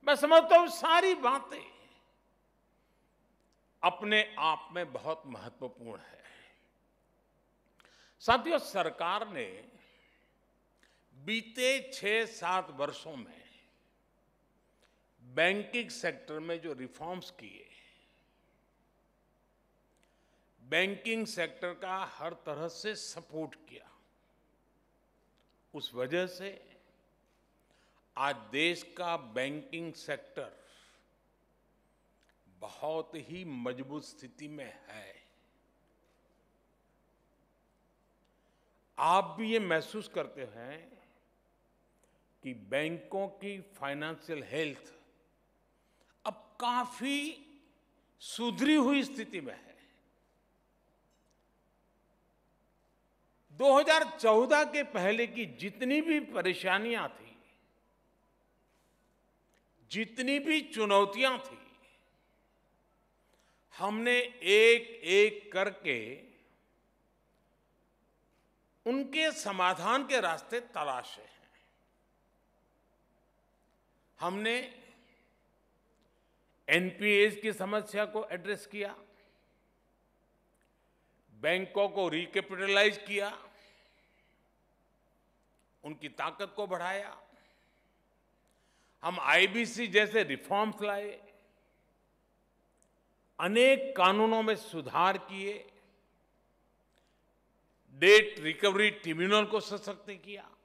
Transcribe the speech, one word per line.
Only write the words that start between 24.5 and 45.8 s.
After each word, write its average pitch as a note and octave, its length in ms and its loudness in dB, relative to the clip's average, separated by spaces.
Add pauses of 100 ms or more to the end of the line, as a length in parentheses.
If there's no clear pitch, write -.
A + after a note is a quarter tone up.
उस C#3+ 200 -10
वजह C#3 340 -2
से F3+ 220 -12 (1700)
आज C#3 180 0
देश C#3 480 -2 (140)
का E3+ 200 -4
बैंकिंग D3 760 -8
सेक्टर - 580 -12 (2000)
बहुत D#3 560 -6
ही D#3+ 300 -12
मजबूत C3 580 -8
स्थिति - 440 -20
में C#3+ 260 -14 (140)
है। G2+ 360 -20 (3750)
आप E3 420 2
भी A3 140 -4
ये A3+ 60 2
महसूस F3 480 -2
करते C3+ 360 -8 (120)
हैं C3+ 520 -18 (1400)
कि C3 100 -10
बैंकों D#3 760 -6
की G3 340 -12
फाइनेंशियल D3 840 -10
हेल्थ C#3 500 -8 (1300)